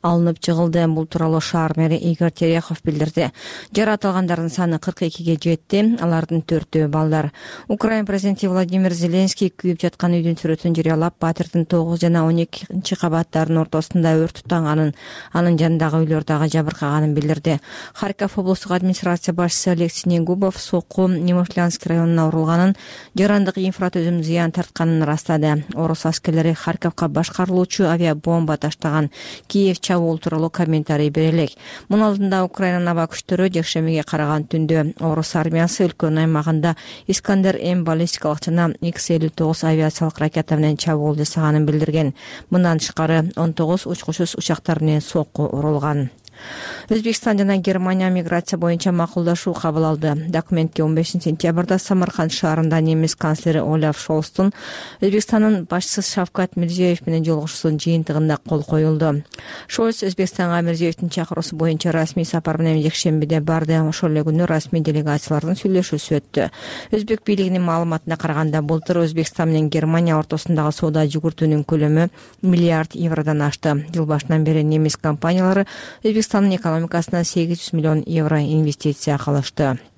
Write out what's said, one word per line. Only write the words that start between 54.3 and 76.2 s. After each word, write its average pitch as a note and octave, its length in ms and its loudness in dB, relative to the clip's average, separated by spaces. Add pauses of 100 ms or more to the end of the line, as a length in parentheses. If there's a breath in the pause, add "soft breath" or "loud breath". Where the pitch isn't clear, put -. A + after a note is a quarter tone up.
Өзбекстандын G#3 640 2
башчысы F3+ 360 -4
Шавкат - 540 -2
Мирзиёев F3 500 0
менен D#3+ 180 0
жолугушуусунун D#3 540 -2
жыйынтыгында D#3 600 0 (100)
кол D3 160 0
коюлду. D#3 580 2 (460 loud breath)
Шолс A3+ 340 -2
Өзбекстанга F3+ 600 0
Мирзиёевдин E3+ 480 -2
чакыруусу E3 440 -6
боюнча D#3+ 380 0
расмий D#3+ 320 0
сапар D#3+ 340 -2
менен D#3+ 240 2
жекшембиде D#3 580 0
барды. D#3+ 400 0
Ошол D#3 300 0
эле D3+ 120 2
күнү D#3+ 240 2
расмий D#3+ 360 0
делегациялардын D3+ 720 0
сүйлөшүүсү F3+ 640 0
өттү. - 320 -2 (400 loud breath)
Өзбек G#3+ 340 -2
бийлигинин F#3 380 0
маалыматына E3 540 -2
караганда, D#3 460 0
былтыр E3 420 0
Өзбекстан D#3+ 480 0
менен D#3 160 2
Германия D#3+ 480 2
ортосундагы D#3 560 0
соода D#3 340 0
жүгүртүүнүн D#3 580 0
көлөмү D#3 440 2 (340 loud breath)
миллиард E3+ 540 2
евродон D#3 460 0
ашты. D3 520 -2
Жыл D#3+ 120 0
башынан D#3 380 0
бери D#3 180 2
немис D#3 340 2
компаниялары F#3 720 0 (360 loud breath)
Өзбекстандын G#3 540 2